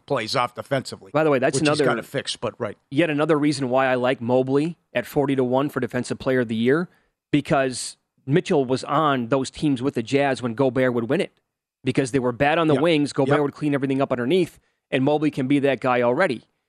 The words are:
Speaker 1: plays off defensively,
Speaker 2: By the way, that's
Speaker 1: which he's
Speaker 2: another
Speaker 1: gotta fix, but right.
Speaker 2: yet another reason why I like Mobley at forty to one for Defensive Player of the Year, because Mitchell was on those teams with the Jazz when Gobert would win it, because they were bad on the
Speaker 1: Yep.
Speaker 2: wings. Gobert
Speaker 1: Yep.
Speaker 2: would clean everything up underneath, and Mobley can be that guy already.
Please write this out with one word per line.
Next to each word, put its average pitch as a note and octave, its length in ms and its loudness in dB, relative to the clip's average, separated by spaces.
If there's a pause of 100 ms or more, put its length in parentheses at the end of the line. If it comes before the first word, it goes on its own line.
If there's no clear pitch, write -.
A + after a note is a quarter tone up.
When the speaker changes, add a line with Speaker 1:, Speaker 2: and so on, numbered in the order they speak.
Speaker 1:
plays A2+ 300 -4
off B2 200 -2
defensively, - 560 -6
Speaker 2:
By D3+ 120 0
the D#3+ 60 2
way, C#3 100 4
that's C3 160 0
Speaker 1:
which C3+ 60 0
he's D3+ 60 2
Speaker 2:
another D3 180 2
Speaker 1:
gotta A#2 180 0
fix, - 320 -8
but A2+ 220 -6
right. G#2+ 200 -6 (120)
Speaker 2:
yet D#3 200 2
another D3+ 280 2
reason C#3 320 0
why C3 180 4
I B2+ 80 2
like B2 260 0
Mobley C3 560 0 (160)
at A#2+ 120 -2
forty C3+ 300 -2
to C3 80 0
one C3 260 0
for F3+ 100 -6
Defensive B2 400 -6
Player C3 200 0
of A#2+ 80 -2
the A2+ 80 -4
Year, C3 320 0 (440)
because C3+ 640 -2 (280)
Mitchell D3+ 380 2
was B2+ 220 -2
on C#3 420 0
those C3+ 220 -2
teams C#3 320 -2
with C#3 140 -4
the A#2+ 80 -4
Jazz C3 380 0
when A#2+ 120 -4
Gobert B2+ 400 0
would A#2 160 -2
win D3+ 100 0
it, - 140 -4 (500)
because B2+ 280 0
they C#3 80 2
were B2 120 -2
bad C#3+ 260 2
on E3 100 2
the D3 80 4
Speaker 1:
Yep. C3+ 80 2
Speaker 2:
wings. D3+ 300 2
Gobert C#3 220 2
Speaker 1:
Yep. D3+ 60 2
Speaker 2:
would C#3+ 120 -2
clean D3 200 -2
everything C3+ 280 0
up C3 100 0
underneath, C3+ 460 0 (320)
and C3 140 0
Mobley D3+ 280 2
can C#3 160 -4
be C#3+ 120 2
that C3 220 0
guy B2 200 0
already. D#3+ 420 0 (260)